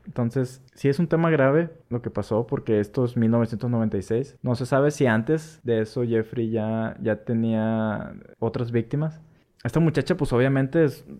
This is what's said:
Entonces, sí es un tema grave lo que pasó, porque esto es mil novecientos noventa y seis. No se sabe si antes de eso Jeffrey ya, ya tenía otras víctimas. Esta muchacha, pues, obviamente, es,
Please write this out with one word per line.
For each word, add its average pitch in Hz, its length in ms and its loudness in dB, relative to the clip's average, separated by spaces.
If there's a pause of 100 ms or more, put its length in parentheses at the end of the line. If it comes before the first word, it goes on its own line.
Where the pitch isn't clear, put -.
Entonces, 127 560 -4 (100)
sí - 160 -2
es 139 80 0
un 175 80 0
tema 165 240 2
grave 151 400 4 (200)
lo 120 120 -4
que 120 80 -8
pasó, 107 380 -2
porque 110 320 0
esto 104 260 0
es 120 100 -4
mil 113 140 4
novecientos 117 400 0
noventa 113 280 0
y 98 40 -4
seis. 117 400 -4
No 127 140 0
se 127 100 -4
sabe 139 240 2
si 151 160 0
antes 120 560 0
de 113 200 0
eso 117 220 -4
Jeffrey 113 460 -2
ya, 110 500 -2
ya 107 260 0
tenía 110 920 -2 (240)
otras 117 320 -4
víctimas. 143 500 -2 (420)
Esta 139 160 0
muchacha, 160 380 2
pues, 135 160 -2
obviamente, 135 500 4
es, - 220 -2 (140)